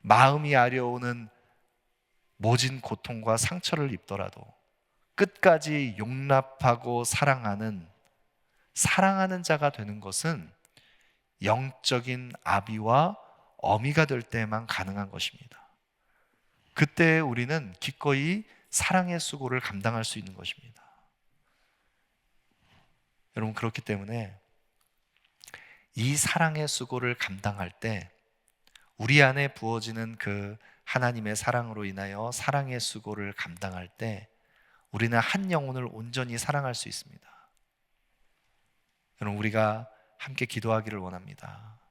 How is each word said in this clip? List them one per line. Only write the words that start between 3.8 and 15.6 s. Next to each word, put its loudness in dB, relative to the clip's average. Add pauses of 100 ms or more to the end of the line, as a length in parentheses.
입더라도 -8 (720)
끝까지 4
용납하고 2
사랑하는, 0 (880)
사랑하는 2
자가 2
되는 -10
것은 -4 (920)
영적인 -2 (100)
아비와 2 (420)
어미가 4
될 -2
때만 -2
가능한 -4
것입니다. -10 (1040)